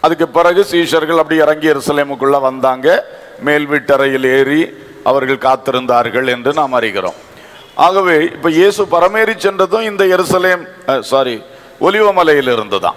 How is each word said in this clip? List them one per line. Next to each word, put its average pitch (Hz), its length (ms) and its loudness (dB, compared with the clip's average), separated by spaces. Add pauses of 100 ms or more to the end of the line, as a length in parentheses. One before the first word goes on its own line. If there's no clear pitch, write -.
அதுக்கு 160 280 2
பிறகு 175 420 2
சீஷர்கள் 165 480 0
அப்படி 156 220 0
இறங்கி 151 280 2
எருசலேமுக்குள்ள 139 720 0
வந்தாங்க. 131 640 0 (340)
மேல் 147 280 -2
வீட்டறையில் 139 580 0
ஏறி 135 500 0 (300)
அவர்கள் 135 320 0
காத்திருந்தார்கள் 127 920 0
என்று 123 240 -2
நாம் 143 200 -2
அறிகிறோம். 98 420 -2 (600)
ஆகவே 175 480 2
இப்ப 170 280 -4
இயேசு 196 360 2
பரமேறி 208 500 0
சென்றதும் 196 460 -2
இந்த 202 220 -2
எருசலேம், 185 600 0 (200)
அஹ், 131 140 -2
சாரி, 127 420 -2 (380)
ஒலிவமலையிலிருந்து 151 1000 2
தான் 90 180 -2